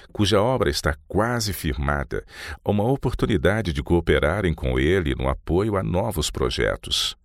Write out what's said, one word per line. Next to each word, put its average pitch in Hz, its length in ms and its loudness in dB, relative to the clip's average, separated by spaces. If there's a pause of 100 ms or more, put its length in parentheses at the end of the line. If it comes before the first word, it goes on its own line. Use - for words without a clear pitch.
(140)
cuja 104 260 2
obra 113 300 2
está 71 260 0 (120)
quase 113 440 0
firmada, 69 720 -2 (400)
uma 104 200 2
oportunidade 110 880 0
de 71 80 -2
cooperarem 82 720 2
com 64 260 -2
Ele 76 360 2
no 65 120 -2
apoio 95 480 0
a 95 60 0
novos 101 480 -2
projetos. - 960 -2